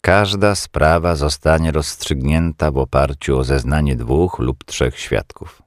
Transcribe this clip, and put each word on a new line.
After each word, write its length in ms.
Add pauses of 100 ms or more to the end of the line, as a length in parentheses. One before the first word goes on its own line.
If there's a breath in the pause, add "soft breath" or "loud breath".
Każda 540
sprawa 600
zostanie 560
rozstrzygnięta 1000
w 60
oparciu 600
o 60
zeznanie 520
dwóch 440
lub 240
trzech 360
świadków. 680